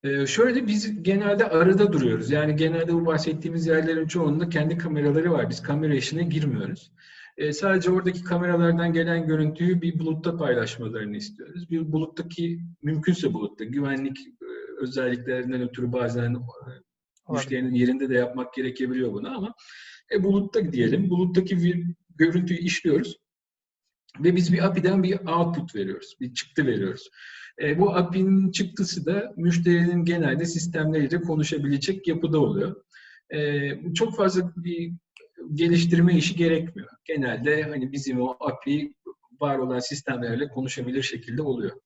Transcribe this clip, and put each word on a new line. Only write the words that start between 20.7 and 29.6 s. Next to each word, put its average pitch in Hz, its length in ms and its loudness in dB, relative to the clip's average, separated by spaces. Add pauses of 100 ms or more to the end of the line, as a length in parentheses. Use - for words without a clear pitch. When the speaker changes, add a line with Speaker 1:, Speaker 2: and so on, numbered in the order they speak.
Speaker 1:
diyelim. 139 380 2
Buluttaki 180 540 2
bir 175 220 2 (300)
görüntüyü 170 440 2
işliyoruz - 560 0 (1040)
ve 175 160 6
biz 175 160 4
bir 180 140 4
api'den 185 360 2
bir 185 240 0
output 170 480 0
veriyoruz, - 460 -8
bir 123 140 -8
çıktı - 320 -2
veriyoruz. 98 440 -2 (520)
E, 151 160 0
bu 180 180 4
api'nin 190 540 2
çıktısı - 560 -4
da 196 300 -2
müşterinin 170 680 2